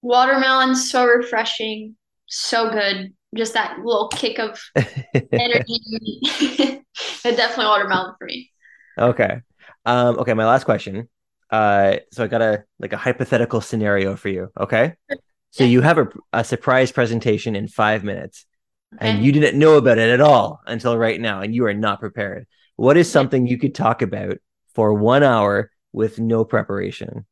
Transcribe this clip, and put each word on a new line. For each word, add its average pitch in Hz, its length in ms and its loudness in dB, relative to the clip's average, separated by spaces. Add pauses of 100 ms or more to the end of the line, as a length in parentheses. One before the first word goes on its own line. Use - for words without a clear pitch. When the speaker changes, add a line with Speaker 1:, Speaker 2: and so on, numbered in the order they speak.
Speaker 1:
Watermelon, 262 720 2
so 254 320 0
refreshing, 220 880 -2 (300)
so 226 440 -4
good. 196 440 -4 (220)
Just 226 180 -4
that 220 300 -4
little 220 240 0
kick - 300 -4
of 220 220 -8 (140)
Speaker 2:
<laughs> - 400 -4 (180)
Speaker 1:
energy. 226 960 -4
<laughs> 269 540 -2 (420)
But 240 140 -2
definitely 233 300 -2
watermelon 190 520 0
for - 80 -18
me. - 240 -14 (480)
Speaker 2:
Okay. 120 420 0 (460)
Um, 123 320 2
okay, 120 160 -2
my 110 120 0
last 127 180 4
question. 104 440 -4 (420)
Uh, 101 460 2 (160)
so 123 120 -6
I - 20 -4
got 113 160 -2
a, 107 220 0 (140)
like, - 140 -10
a 107 60 -8
hypothetical 117 600 -2
scenario 101 560 -2
for - 120 -8
you, 92 300 -8
okay? 117 360 0 (160)
Speaker 1:
Sure. 285 80 -10 (320)
Speaker 2:
So - 120 0
Speaker 1:
Yeah. 123 80 6
Speaker 2:
you 123 120 6
have 160 160 4
a, 123 100 0 (240)
a 117 120 -2
surprise 127 460 0
presentation 113 680 -2
in 101 120 -8
five 107 360 -2
minutes, 98 400 -10 (560)
and 110 180 0
Speaker 1:
Okay. 110 60 0
Speaker 2:
you 139 80 6
didn't 147 260 2
know 156 180 8
about 123 220 6
it 113 120 2
at 123 100 4
all 139 460 4
until 117 320 -2
right 113 220 0
now, 104 220 -4
and 107 120 -6
you 120 120 0
are 104 80 0
not 104 260 -2
prepared. 107 460 -10 (280)
What 131 220 4
is 170 120 6
Speaker 1:
Yeah. - 40 -12
Speaker 2:
something 131 340 2
you 123 100 -2
could 131 180 -4
talk - 280 0
about 98 360 -6 (360)
for 107 200 2
one 117 280 4
hour 107 480 2 (220)
with 110 260 -4
no 113 260 0
preparation? 98 880 -6